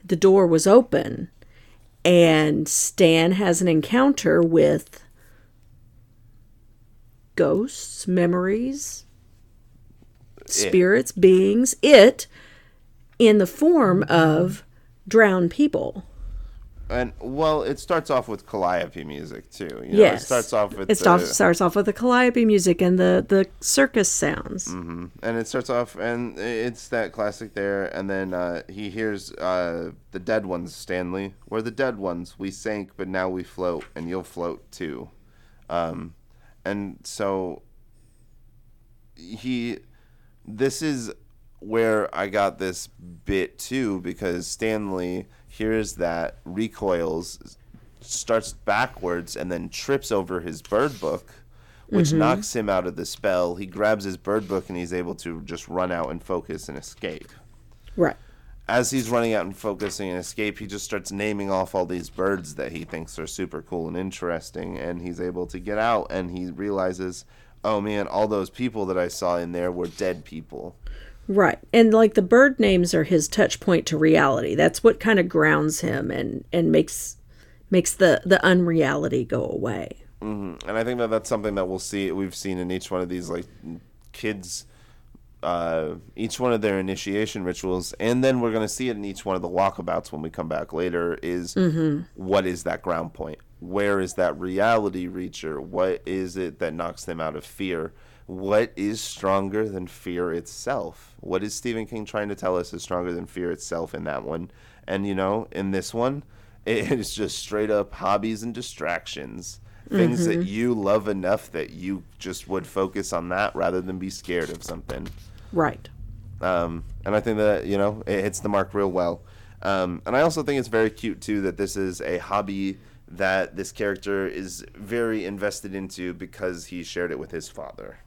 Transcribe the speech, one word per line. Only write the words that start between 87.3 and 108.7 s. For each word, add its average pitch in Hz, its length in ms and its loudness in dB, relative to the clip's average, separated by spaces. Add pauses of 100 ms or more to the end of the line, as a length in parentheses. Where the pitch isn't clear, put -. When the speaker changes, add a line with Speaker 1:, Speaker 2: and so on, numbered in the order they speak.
Speaker 2:
rituals, 92 500 -4
and 123 300 0
then 131 180 2
we're 117 100 0
gonna 110 160 0
see 127 220 -4
it 110 80 -4
in 101 80 -10
each 98 200 -10
one 98 100 0
of 90 60 -2
the 87 80 -6
walkabouts 87 640 -2
when 76 100 -10
we 80 80 -8
come 80 180 -8
back 80 260 -6
later, 85 500 -2
is 87 320 -6
Speaker 1:
Mm-hmm. 160 460 0 (140)
Speaker 2:
what 95 300 2
is 87 180 -4
that 85 180 -4
ground 82 320 -4
point? 76 260 -10 (200)
Where 101 400 0
is 92 160 -4
that 87 240 2
reality 92 680 0
reacher? 90 520 -8
What 90 460 -2
is 92 300 -4
it 90 240 -6
that 82 140 -4
knocks 85 320 -8
them 85 160 -6
out 78 140 -4
of 78 100 -12
fear? 87 480 -6 (340)
What 98 480 0
is 104 260 -4
stronger 98 680 0
than 92 200 -8
fear 87 440 -4
itself? 85 880 -8
What 92 240 -4
is 104 100 -8
Stephen 113 320 -6
King 107 200 -10
trying 104 240 -4
to 101 60 -6
tell 92 200 -2
us 90 180 -4
is 87 80 -10
stronger 90 300 -4
than 87 140 -6
fear 87 260 -6
itself 82 420 -8
in 82 120 -10
that 69 180 -6
one? 80 280 -8 (360)
And, 98 180 -2
you 98 100 -2
know, 98 360 0
in 98 200 -4
this 95 220 -4
one, 131 300 -2 (200)
<laughs> - 220 -18
it 107 260 0
is 117 220 -4
just 104 260 -4
straight 104 320 -2
up 104 240 0
hobbies 104 480 -2
and 117 100 -8
distractions. 82 1040 -8 (300)